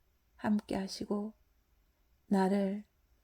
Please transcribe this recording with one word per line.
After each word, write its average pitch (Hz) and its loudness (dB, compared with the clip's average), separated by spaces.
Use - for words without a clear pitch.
함께 - 0
하시고 208 -6
나를 196 2